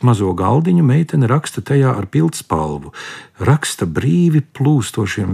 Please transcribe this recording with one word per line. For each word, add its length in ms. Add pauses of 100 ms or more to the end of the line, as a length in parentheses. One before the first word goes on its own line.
mazo 320
galdiņu, 480
meitene 440
raksta 360
tajā 320
ar 80
pildspalvu. 880 (500)
Raksta 480
brīvi 560
plūstošiem 880